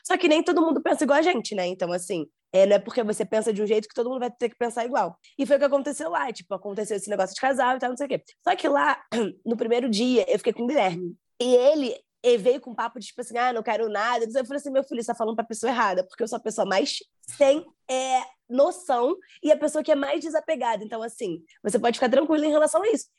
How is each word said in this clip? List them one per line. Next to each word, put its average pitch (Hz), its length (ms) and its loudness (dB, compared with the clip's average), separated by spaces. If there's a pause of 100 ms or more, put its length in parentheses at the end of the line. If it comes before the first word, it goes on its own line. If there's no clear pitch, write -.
Só 359 140 0
que 359 120 2
nem 311 140 4
todo 349 200 2
mundo 311 200 0
pensa 302 220 0
igual 277 140 4
a 320 40 4
gente, 277 320 0
né? 180 120 -2
Então, 180 260 -4
assim, 175 340 -4 (280)
é, 190 100 8
não 202 120 6
é - 20 2
porque 226 240 -4
você 214 200 -2
pensa 220 300 0
de 202 100 -2
um 214 40 0
jeito 214 200 2
que - 80 -20
todo 240 140 -2
mundo 254 120 -4
vai 240 100 -4
ter 240 180 -4
que - 80 -18
pensar 233 300 -4
igual. 220 280 -2 (240)
E 277 60 0
foi 269 120 4
o - 20 2
que 285 80 2
aconteceu 285 420 -2
lá, 285 240 -4
tipo, 196 220 -12
aconteceu 202 420 -6
esse 196 140 -8
negócio 208 240 -2
de - 80 -12
casal 262 340 2
e - 20 -8
tal, 254 120 -4
não 254 80 -8
sei 285 80 -6
o - 20 -8
quê. 214 140 -6 (200)
Só - 140 0
que - 100 -2
lá, 285 320 2 (140)
<clears throat> 220 320 -4
no 226 140 -2
primeiro 240 320 0
dia, 226 360 2
eu 214 120 2
fiquei 226 160 -2
com 233 80 -8
o 240 40 -2
Guilherme. 185 480 -2 (240)
E 247 160 4
ele, 262 400 4 (280)
ele 240 160 4
veio 247 240 2
com 240 120 -16
papo 233 240 -6
de, 202 100 -12
tipo - 120 -12
assim, 226 160 -10
"Ah, 247 160 0
não 226 100 -4
quero 220 280 -2
nada." 233 340 0
Eu 240 220 -2
falei 277 120 -6
assim, 285 120 -8
"Meu 269 120 -2
filho, 254 200 -8
você 220 60 -6
tá 233 60 -4
falando 226 220 -4
pra 226 80 -4
pessoa 226 260 -6
errada, 202 380 0
porque - 140 -10
eu 220 60 -2
sou 233 100 -8
a - 20 -14
pessoa 214 260 -4
mais 196 300 0 (400)
sem, 285 280 4 (260)
é, 262 300 0 (280)
noção 269 680 0 (260)
e 294 100 4
a 294 40 6
pessoa 302 280 -2
que 311 80 2
é - 20 4
mais 277 300 0
desapegada." 254 580 -2
Então, 220 200 -8
assim, 190 400 -8 (200)
você 214 160 0
pode 226 200 0
ficar 254 100 2
tranquilo 294 360 2
em 311 60 0
relação 302 320 2
a 427 60 0
isso. 440 180 0 (120)